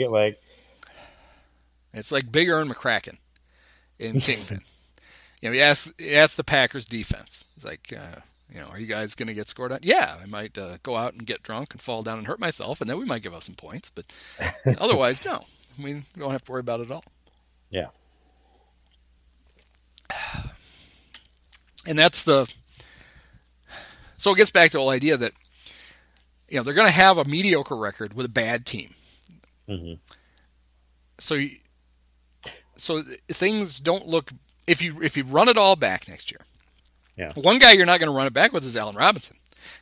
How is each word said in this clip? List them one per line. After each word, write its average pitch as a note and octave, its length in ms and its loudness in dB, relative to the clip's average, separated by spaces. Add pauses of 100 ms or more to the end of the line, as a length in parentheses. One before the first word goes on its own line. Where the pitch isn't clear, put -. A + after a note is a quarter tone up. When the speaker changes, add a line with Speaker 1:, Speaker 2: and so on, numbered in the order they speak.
Speaker 1:
like G#2+ 320 0 (1500)
Speaker 2:
it's A2 180 -10
like C3 200 -2
Big E3 180 4
Earn D#3 200 0
McCracken - 480 -4 (840)
in A2+ 200 -4
Speaker 1:
<laughs> - 0 -
Speaker 2:
Kingpin. G#2+ 420 -6 (800)
You A2+ 80 -8
know, A#2 40 -4
he C3 80 2
asked, D3 360 4
he D3+ 180 -8
asked D3+ 200 6
the - 80 -6
Packers C3 420 0
defense. - 600 -10 (100)
He's D3+ 80 -20
like, - 340 -16
uh, - 220 -18 (340)
you F#2+ 60 -18
know, - 80 -18
"Are F2+ 120 -18
you A2+ 80 -12
guys G#2+ 280 -8
gonna A2+ 180 -10
get G#2 140 -10
scored B2 240 -8
on?" C3+ 100 -10
"Yeah, F#3 400 0
I F#2 40 -20
might, G#2 320 -12
uh, C3+ 260 -12
go B2 140 -6
out A#2+ 160 -6
and A#2 120 -18
get A2 160 -8
drunk A#2+ 300 -12
and - 100 -20
fall A2+ 220 -8
down A2+ 140 -8
and G#2+ 100 -12
hurt F#3 120 -8
myself, D#3 420 -6
and A2+ 80 -8
then D3 100 -6
we C4+ 60 -10
might A#2+ 180 -6
give F2+ 100 -12
up E2+ 100 -18
some - 120 -18
points, - 400 -16
but - 80 -14 (340)
Speaker 1:
<laughs> - 400 -2
Speaker 2:
otherwise, C3+ 460 0
no, - 220 -8 (360)
we C#3+ 220 -10 (140)
don't C#3 140 -8
have C3 120 -6
to - 80 -18
worry B2+ 80 -6
about A#2+ 220 -6
it A#2 60 -12
at B2 40 -10
all." D3+ 120 -14 (640)
Speaker 1:
Yeah. F#2 180 -6 (4000)
Speaker 2:
And D#3 100 -4
that's E3 260 4
the, C#3 300 2 (1600)
so G3 160 2
it F#3 40 -4
gets G#3 140 6
back E3+ 200 8
to D#3 60 -2
the C#3 40 0
whole C3 80 0
idea C#3 280 2
that, A#2+ 140 -2 (1160)
you D3 80 -4
know, B2 60 -2
they're C#3 100 -6
gonna G3+ 180 6
have F#3 260 8
a D3+ 80 2
mediocre D3+ 520 0
record G#2 360 -8
with B2 120 -8
a A#2+ 40 -8
bad A#2 360 -2
team. E2 280 -8 (760)
Speaker 1:
Mm-hmm. E2+ 260 -10 (1300)
Speaker 2:
So, - 160 -2
y-, C#3 220 -6 (1200)
so D#3 260 -4
th-, C3 160 -14 (120)
things G3 500 -2
don't E3 280 -2
look, D#3+ 240 -2 (360)
if D3 140 2
you, E3 200 -6
if D#3 160 -2
you C#3 60 0
run D3 240 4
it A#3 100 6
all G3 200 8
back G2 300 -2
next - 240 -16
year, - 100 -16 (720)
Speaker 1:
Yeah. E2 200 -10
Speaker 2:
one F#3 240 4
guy B3 120 12
you're F#3+ 140 8
not F3 160 6
gonna D#3 100 0
run C3+ 160 0
it B2 60 -6
back E3 180 4
with D#3 140 -4
is A#2 100 -8
Allen G#2+ 200 -6
Robinson. E3+ 420 2 (440)